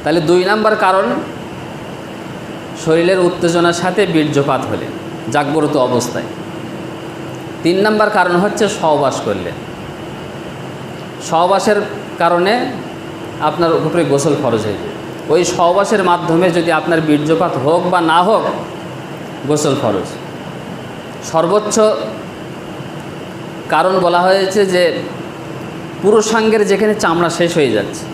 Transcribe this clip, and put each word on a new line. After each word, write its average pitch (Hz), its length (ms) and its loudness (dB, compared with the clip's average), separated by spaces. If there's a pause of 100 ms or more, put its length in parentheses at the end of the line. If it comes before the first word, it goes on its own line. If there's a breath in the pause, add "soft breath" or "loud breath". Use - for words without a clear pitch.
তাহলে 160 180 2
দুই 180 240 4
নাম্বার 214 300 4
কারণ 190 280 4 (1800)
শরীরের 170 340 4
উত্তেজনার 175 540 2
সাথে 185 320 2
বীর্যপাত 147 560 2 (100)
হলে 98 140 -4 (460)
জাগ্রত 147 460 2
অবস্থায়। 123 460 0 (1400)
তিন 180 160 2
নাম্বার 214 300 4
কারণ 180 260 4
হচ্ছে 202 340 2
সহবাস 147 560 2
করলে, 101 260 -2 (1800)
সহবাসের 185 460 4 (420)
কারণে 190 540 2 (680)
আপনার 160 320 2
উপরে 156 300 2
গোসল 143 400 2
ফরজ 113 180 2
হয়ে 104 120 -2
যায়। - 220 -6 (340)
ওই 165 160 6
সহবাসের 190 580 2
মাধ্যমে 175 460 4
যদি 170 220 2
আপনার 160 300 2
বীর্যপাত 156 560 2
হোক 156 320 2
বা 180 120 4
না 160 220 4
হোক, 190 200 4 (1040)
গোসল 147 280 2
ফরজ। 101 320 -2 (1200)
সর্বোচ্চ 170 440 2 (1900)
কারণ 170 300 2
বলা 175 220 4
হয়েছে 190 440 4
যে 180 180 2 (1160)
পুরুষাঙ্গের 220 680 4
যেখানে 208 280 4
চামড়া 170 340 2
শেষ 170 280 0
হয়ে 135 140 4
যাচ্ছে 104 320 -2 (100)